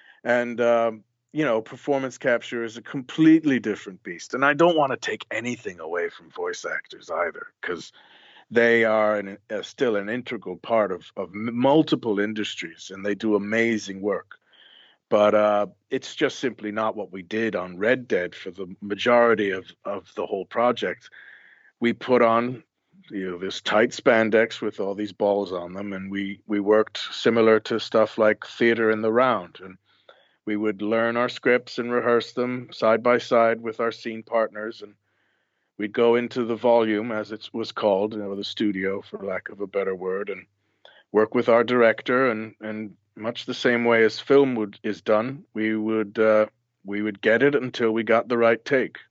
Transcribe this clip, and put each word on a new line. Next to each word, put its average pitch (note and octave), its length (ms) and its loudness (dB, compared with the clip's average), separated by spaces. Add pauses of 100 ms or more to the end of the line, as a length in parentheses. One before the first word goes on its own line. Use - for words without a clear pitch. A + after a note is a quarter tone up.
(240)
And, A#2+ 380 0
um, A#2 420 2 (300)
you D3+ 100 -2
know, A#2 160 0
performance C3 600 -4
capture A#2+ 440 -2
is A2+ 140 -10
a A2+ 60 -14
completely D3+ 760 4
different G2+ 440 -6
beast. F2 320 -10
And C3 100 0
I D3 80 4
don't E3 240 4
wanna C3+ 200 2
take - 340 -8
anything A2+ 480 -8
away E2 300 -4
from E2+ 200 -20
voice F2 360 -8
actors - 440 -10
either, D#2+ 380 -4 (140)
'cause E2 300 -8 (600)
they A#2 340 4
are G#2+ 320 2
an, G2+ 200 -8 (120)
uh, G#2 140 -6
still A#2+ 320 -2
an G2+ 120 -4
integral A2 480 -10
part G#2+ 360 0
of, F2+ 260 -10
of F2+ 160 -10
m-, A2+ 240 -6
multiple B2+ 600 2
industries, G#2 760 -6
and F#2+ 100 -14
they G2+ 120 -2
do G#2 200 0
amazing G#2 640 -2
work. G2 360 -6 (720)
But, G#2 260 4
uh, G#2 320 2 (220)
it's - 260 -8
just C#3 240 -2
simply A2 320 -6
not A2 260 -4
what F#2 140 -10
we F#2+ 120 -12
did G#2+ 320 -4
on F2+ 220 -8
Red A#2+ 300 0
Dead F2+ 280 -2
for - 160 -14
the F#2 160 -12 (140)
majority G#2+ 720 2
of, F#2+ 140 -8 (200)
of G2+ 300 -10
the G2 100 -4
whole G2 200 -6
project. A#2 640 -2 (720)
We A#2+ 140 0
put B2 280 2
on, A#2 420 2 (460)
you F#2 220 -8
know, F2 60 -8
this F#2 240 -8
tight A2+ 300 2
spandex A2+ 680 2
with A2 220 -6
all G2 140 -4
these G2+ 180 -6
balls G2+ 400 0
on F2 200 -8
them, G2 200 -10
and F#2+ 180 -10
we, G2 360 -8
we G#2+ 120 -2
worked G#2+ 400 2 (140)
similar A2+ 480 4
to A2+ 180 -4
stuff - 380 0
like G#2+ 280 2
Theater A2+ 460 2
in G#2+ 100 -2
the A2 120 0
Round, A2+ 480 0
and F#2+ 160 -18 (680)
we G#2+ 120 -2
would G#2 240 -4
learn A2+ 340 0
our A#2+ 140 0
scripts B2 480 0
and A#2+ 140 -6
rehearse A#2+ 420 0
them B2 400 -4
side A2 300 2
by A#2+ 140 4
side A#2 440 2
with A#2 180 -6
our A#2 140 -2
scene A2+ 300 -10
partners, A2 580 -4
and G#2 120 -20 (840)
we'd G#2+ 160 -6
go A#2 220 4
into A#2+ 280 -2
the A#2 120 -2
volume, A2+ 580 2
as G#2+ 180 -6
it - 220 -12
was A2+ 180 -6
called, G#2+ 420 0
you G#2+ 60 -8
know, G2+ 160 -8
the G2 80 -6
studio, F#2+ 580 -4
for G2 220 -14
lack F#2 240 -8
of G2 140 -16
a G2+ 60 -6
better F#2+ 280 -4
word, F#2 340 -6
and F#2 160 -12 (680)
work G#2+ 200 4
with A#2+ 140 2
our A#2 160 6
director, B2 640 4
and, A2 300 -6
and G#2+ 340 -10 (220)
much A2+ 300 -8
the B2+ 80 -8
same A#2+ 300 0
way A#2 200 4
as A2 160 2
film C3+ 360 4
would, G#2+ 280 -6
is G#2 180 -6
done, A#2 420 0 (100)
we A2 220 -2
would, A2 440 -2
uh, A2 260 4 (380)
we G2+ 180 -6
would G#2 200 -6
get A2+ 200 4
it C#3+ 140 4
until B2 360 -2
we A2+ 120 -2
got A2+ 240 2
the A#2+ 100 -2
right A#2 260 2
take, B2 340 -2 (140)